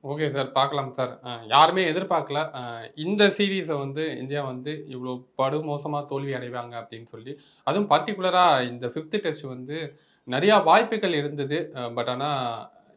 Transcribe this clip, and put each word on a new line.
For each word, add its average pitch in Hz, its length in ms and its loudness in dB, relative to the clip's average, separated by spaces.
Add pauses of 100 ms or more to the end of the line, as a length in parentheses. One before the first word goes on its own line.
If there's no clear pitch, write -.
ஓகே 147 260 -2
சார், 135 220 -2
பார்க்கலாம் 135 420 0
சார். 123 320 -4
அ, 120 220 -10
யாருமே 160 440 6
எதிர்பார்க்கல, 156 640 -2
அ, 117 400 -10
இந்த 202 320 4
சீரீஸை 196 500 0
வந்து 139 400 -4
இந்தியா 139 260 -4
வந்து 131 460 -8
இவ்வளோ 127 360 -8 (120)
படுமோசமா 147 680 -2
தோல்வி 139 280 -6
அடைவாங்க 120 520 -8
அப்படின்னு 113 200 -16
சொல்லி. 120 340 -16 (240)
அதுவும் 190 260 0
பர்டிகுலரா 175 800 4
இந்த 123 180 -8
ஃபிஃப்த் 156 300 -6
டெஸ்ட் 165 260 -4
வந்து 139 560 -10 (280)
நிறையா 180 360 6
வாய்ப்புகள் 208 500 4
இருந்தது. 147 640 -2
அ, 127 60 -8
but 120 240 -2
ஆனா 127 640 -4 (280)